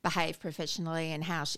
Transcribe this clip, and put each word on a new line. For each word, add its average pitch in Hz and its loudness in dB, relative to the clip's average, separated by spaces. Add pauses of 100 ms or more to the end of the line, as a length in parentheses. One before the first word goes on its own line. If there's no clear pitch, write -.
behaved 170 2
professionally 165 -2
and 156 -2
how 165 0
she, - -2